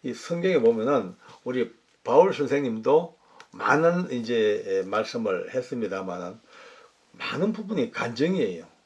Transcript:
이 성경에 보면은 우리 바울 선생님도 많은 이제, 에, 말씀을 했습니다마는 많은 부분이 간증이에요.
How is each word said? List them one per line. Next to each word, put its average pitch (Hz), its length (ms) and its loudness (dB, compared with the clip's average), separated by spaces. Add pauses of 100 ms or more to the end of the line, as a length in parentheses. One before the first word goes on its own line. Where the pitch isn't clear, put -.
이 240 100 -6
성경에 170 460 0
보면은 143 560 2 (260)
우리 127 300 -4 (320)
바울 165 280 6
선생님도 139 840 0 (320)
많은 165 600 2
이제, 113 520 0
에, 95 180 0
말씀을 104 720 -4
했습니다마는 95 840 -6 (720)
많은 170 420 -4
부분이 190 380 -4
간증이에요. 120 760 -2 (220)